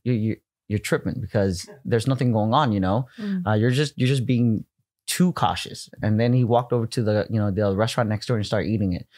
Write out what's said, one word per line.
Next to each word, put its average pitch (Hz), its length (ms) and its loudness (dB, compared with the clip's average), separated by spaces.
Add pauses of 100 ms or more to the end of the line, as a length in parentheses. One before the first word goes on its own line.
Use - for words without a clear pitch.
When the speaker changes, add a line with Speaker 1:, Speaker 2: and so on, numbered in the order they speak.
Speaker 1:
you, 123 80 0
you, 110 240 -2 (320)
you're 104 100 0
tripping - 400 -2
because 98 480 -2 (200)
there's 113 200 0
nothing 127 240 0
going 110 220 0
on, 135 200 2
you 101 80 0
know? 101 260 0 (120)
Speaker 2:
Mm. 196 280 -6
Speaker 1:
Uh, 107 80 2
you're 110 160 4
just, 143 260 0
you're 127 120 0
just 131 180 0
being 120 400 2 (400)
too 180 260 2
cautious." - 560 -4 (140)
And 107 180 2
then 120 140 4
he 127 100 4
walked 120 300 2
over 117 140 0
to 123 140 -2
the, 104 280 0
you 110 100 0
know, 104 100 0
the 98 240 0
restaurant 110 360 0
next 107 160 -4
door 120 100 0
and 104 80 -2
started 95 240 -2
eating 101 240 0
it. - 140 -6 (120)